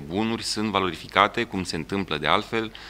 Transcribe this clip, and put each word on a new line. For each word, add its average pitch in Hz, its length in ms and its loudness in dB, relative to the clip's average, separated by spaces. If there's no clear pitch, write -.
bunuri 110 360 -2
sunt 107 280 -2
valorificate, 95 760 2
cum 95 200 -4
se - 120 -6
întâmplă 82 400 -2
de 73 100 -2
altfel, 107 460 2